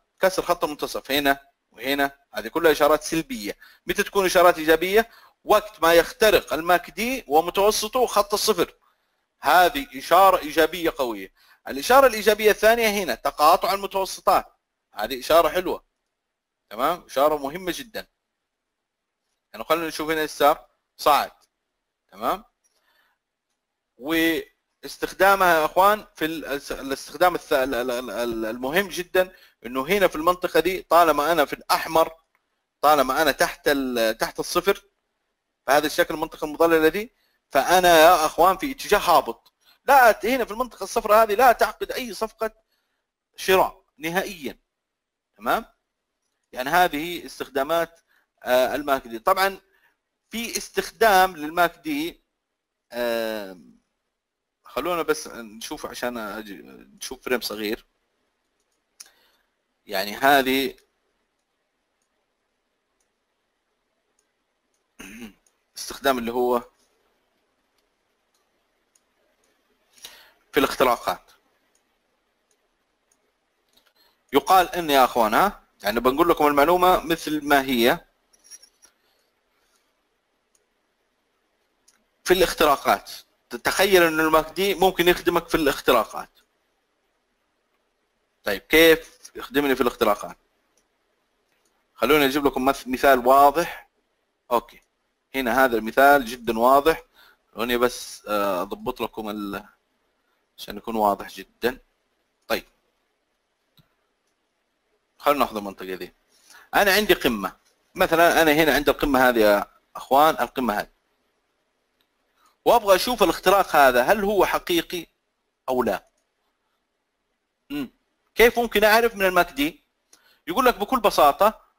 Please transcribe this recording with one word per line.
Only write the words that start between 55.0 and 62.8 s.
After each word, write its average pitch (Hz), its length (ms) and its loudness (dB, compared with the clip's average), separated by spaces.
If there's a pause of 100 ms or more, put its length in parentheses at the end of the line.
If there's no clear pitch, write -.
بس 156 260 -4
نشوف 113 580 -16
عشان 123 320 -10
أجي، 107 360 -12 (440)
نشوف - 240 -18
فريم 123 200 -4
صغير. 107 440 -8 (2000)
يعني 104 300 -8
هذه 135 600 0 (4000)